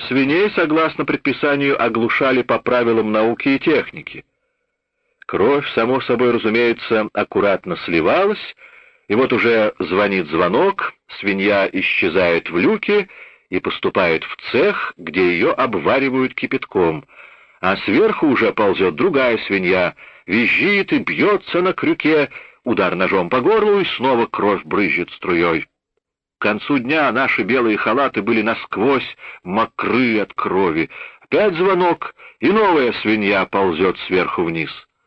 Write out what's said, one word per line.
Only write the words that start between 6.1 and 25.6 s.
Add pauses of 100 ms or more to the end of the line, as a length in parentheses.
разумеется,
аккуратно
сливалась, (520)
и
вот
уже
звонит
звонок, (260)
свинья
исчезает
в
люке (420)
и
поступает
в (160)
цех,
где
ее
обваривают
кипятком, (560)
а
сверху
уже
ползет
другая
свинья, (320)
визжит
и
бьется
на
крюке, (340)
удар
ножом
по
горлу,
и
снова
кровь
брызжет
струей. (680)